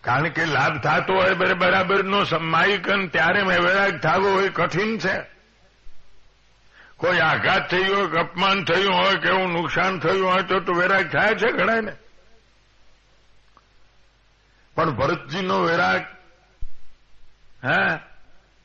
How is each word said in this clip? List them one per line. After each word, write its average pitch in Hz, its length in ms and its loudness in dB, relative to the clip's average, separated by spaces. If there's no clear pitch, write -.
કારણ 139 280 -2
કે 160 180 -4
લાભ 147 360 -2
થતો 175 320 0
હોય 190 200 2
બરે-, 185 200 0
બરાબરનો 190 680 2
સમાયિકન 180 800 0
ત્યારે 170 360 2
મેં 185 180 2
વૈરાગ 185 400 2
થવો 185 320 2
હોય 190 160 2
કઠિન 180 500 -2
છે. 180 220 -4
કોઈ 175 220 0
આઘાત 156 520 0
થયો 190 260 0
હોય, 196 140 0
કે 160 80 -2
અપમાન 190 460 0
થયું 185 300 2
હોય, 185 200 2
કે 165 140 -2
એવું 185 240 0
નુકસાન 170 460 -2
થયું 185 340 2
હોય 185 100 2
તો, 185 180 0
તો 190 120 -2
વૈરાગ 180 400 2
થાય 190 220 2
છે 208 180 0
ઘણાને. 220 400 0
પણ 160 160 0
ભરતજીનો 170 680 -2
વૈરાગ, 175 400 2
હે? 170 320 0